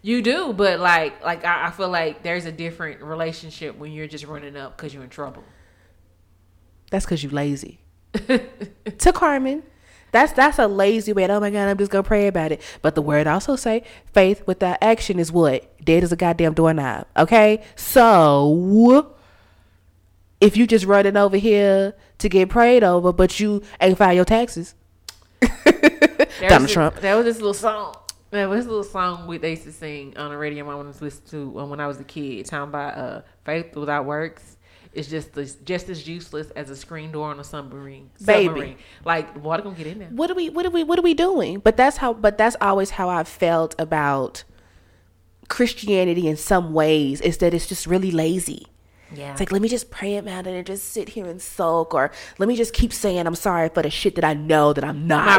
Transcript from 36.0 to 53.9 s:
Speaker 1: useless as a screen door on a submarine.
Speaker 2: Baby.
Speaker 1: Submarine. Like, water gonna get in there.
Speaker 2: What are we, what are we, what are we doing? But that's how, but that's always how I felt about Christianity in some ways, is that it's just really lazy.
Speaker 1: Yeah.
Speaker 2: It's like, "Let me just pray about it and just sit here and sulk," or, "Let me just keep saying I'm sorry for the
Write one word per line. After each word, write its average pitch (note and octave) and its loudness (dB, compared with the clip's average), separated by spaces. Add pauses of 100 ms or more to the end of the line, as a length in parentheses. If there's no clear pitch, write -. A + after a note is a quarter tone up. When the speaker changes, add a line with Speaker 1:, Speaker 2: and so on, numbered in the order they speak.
Speaker 1:
useless E3 -14
as C#3 -10
a C#3 -16
screen D#3 -16
door D3+ -8
on C#3+ -12
a C#3+ -18
submarine. C#3 -16 (140)
Speaker 2:
Baby. G#3 4
Speaker 1:
Submarine. C#3+ -8 (280)
Like, D#3+ -6
water E3+ -4
gonna G3 -14
get D#3+ -14
in G3 -14
there. F3 -18
Speaker 2:
What D4 -4
are - -8
we, E4+ -6
what F4 -4
are F4+ -4
we, E4+ -2
what E4+ 0
are F4 0
we E4+ 2
doing? C#4+ -2
But A3 4
that's C4+ 4
how, B3 -2
but G#3+ 0
that's A3+ 2
always G3 0
how F#3 -4
I F3 -2
felt E3 -2
about D3 -2 (1080)
Christianity F#3 0
in D#3 -2
some E3+ -2
ways, D3+ 0
is E3+ -2
that F3 2
it's E3 -4
just - -10
really F#3 0
lazy. E3 -4 (480)
Speaker 1:
Yeah. C#3+ -16
Speaker 2:
It's C#3 -10
like, - -4
"Let G3 0
me A3+ 0
just A#3+ -6
pray G3+ -6
about F#3+ -10
it F#3 -8
and F3+ -10
just G3 -12
sit G#3 -8
here G3 -12
and F3 -14
sulk," E3 -2
or, C#3+ 0 (280)
"Let G3 0
me A#3+ 0
just A3+ -2
keep A#3+ 0
saying F3+ -2
I'm E3+ -4
sorry E3+ -2
for E3 -2
the D3+ -4